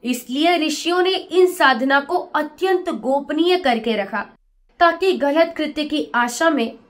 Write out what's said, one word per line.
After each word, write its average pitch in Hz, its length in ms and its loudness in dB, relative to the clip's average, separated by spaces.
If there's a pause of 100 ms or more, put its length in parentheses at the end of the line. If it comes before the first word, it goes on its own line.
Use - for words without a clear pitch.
इसलिए 262 520 0
ऋषियों 320 460 -2
ने 370 80 2
इन 359 420 2
साधना 269 480 2
को 339 160 -4
अत्यंत 349 760 -2
गोपनीय 285 680 -2
करके 233 400 0
रखा, 202 260 -4 (580)
ताकि 349 320 2
गलत 294 440 2
कृत्य 302 280 -4
की 294 300 -4
आशा 240 360 0
में 233 280 -2 (120)